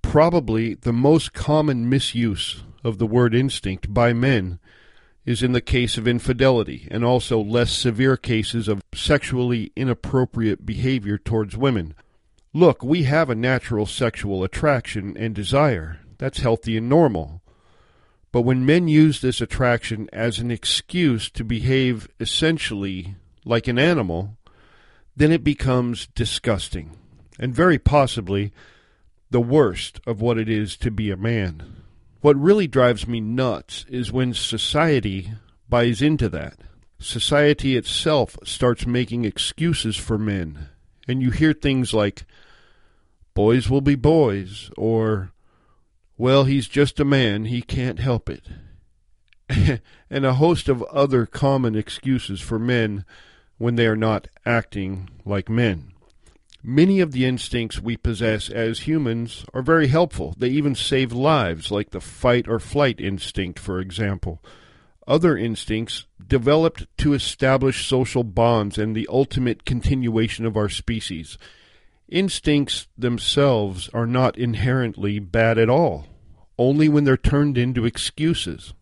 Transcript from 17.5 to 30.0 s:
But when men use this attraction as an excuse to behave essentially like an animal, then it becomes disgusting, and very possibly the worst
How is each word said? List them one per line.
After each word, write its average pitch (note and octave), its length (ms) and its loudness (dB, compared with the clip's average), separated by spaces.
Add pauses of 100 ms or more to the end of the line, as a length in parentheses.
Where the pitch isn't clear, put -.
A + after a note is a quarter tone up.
But A#2+ 40 4
when B2+ 260 2
men E3+ 200 4
use D#3 320 6
this B2+ 220 -2
attraction A#2 720 -2
as A2 240 -4
an A#2+ 140 -4
excuse B2+ 800 -2
to - 120 -8
behave A#2+ 640 0 (120)
essentially G2+ 960 -2 (280)
like A#2 240 0
an B2 120 0
animal, G#2 580 0 (800)
then D3+ 160 4
it E3 120 2
becomes B2+ 680 0
disgusting, F#2+ 800 -4 (480)
and B2+ 120 -4
very D#3 280 4
possibly G#2 720 0 (800)
the A#2+ 100 2
worst A#2+ 640 2